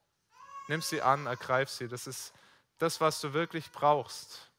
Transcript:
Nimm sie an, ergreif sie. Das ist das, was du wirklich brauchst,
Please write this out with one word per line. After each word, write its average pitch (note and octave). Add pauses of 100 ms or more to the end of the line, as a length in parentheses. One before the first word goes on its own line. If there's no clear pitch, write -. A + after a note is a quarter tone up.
(680)
Nimm D#3
sie -
an, C#3
ergreif B2+
sie. -
Das A#2+
ist - (460)
das, D#3+
was D#3
du C#3+
wirklich E3
brauchst, -